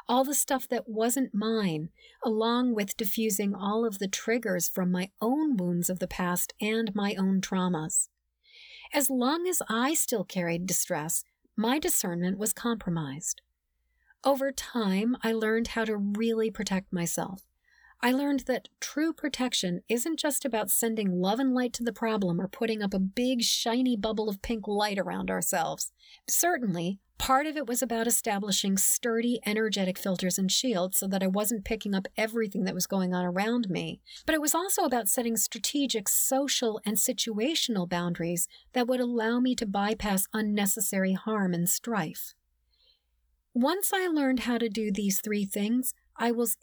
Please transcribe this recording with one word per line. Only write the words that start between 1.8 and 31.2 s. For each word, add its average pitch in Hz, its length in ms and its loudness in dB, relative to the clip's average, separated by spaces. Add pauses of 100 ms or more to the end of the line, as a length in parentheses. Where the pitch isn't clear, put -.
along 233 500 2
with 202 240 -2
diffusing 208 560 0
all 202 320 0
of 208 140 -4
the 202 80 -2
triggers 202 600 0
from 180 240 0
my 180 200 0 (100)
own 277 360 2
wounds 175 340 0
of 180 80 -4
the 185 80 -2
past 180 520 -2
and 220 360 -2
my 202 200 0
own 190 240 2
traumas. 180 680 0 (840)
As 285 200 2
long 269 360 2
as 370 220 0
I 240 240 2
still 220 300 0
carried 175 420 -2
distress, 170 580 -2 (340)
my 240 220 2
discernment 185 580 0
was 208 140 -2
compromised. 165 880 -4 (840)
Over 269 260 2
time, 220 680 0
I 226 100 0
learned 226 380 2
how 226 160 -2
to 220 100 -2
really 220 560 0
protect 196 400 -4
myself. 175 540 -4 (560)
I 247 100 4
learned 277 300 2
that - 260 -2 (140)
true 311 320 -2
protection 247 720 -2
isn't 269 320 -2
just 285 240 -2
about 220 260 -2
sending 208 520 2
love 196 180 2
and 269 140 2
light 247 200 0
to - 100 -6
the 233 100 -2
problem 202 480 0
or 190 60 -2
putting 220 360 -2
up 196 100 0
a 196 60 2
big, 247 420 2
shiny 240 540 2
bubble 214 320 2
of 202 140 0
pink 214 260 -2
light 208 320 2
around 185 320 0
ourselves. 165 600 0 (340)
Certainly, 196 720 2 (180)
part 269 300 4
of 294 80 -4
it 302 100 -4
was 240 160 -2
about 226 240 0
establishing 202 720 2
sturdy, 233 680 0
energetic 208 520 0
filters 185 400 -2
and 190 140 2
shields 190 460 0
so 196 100 0
that 190 160 0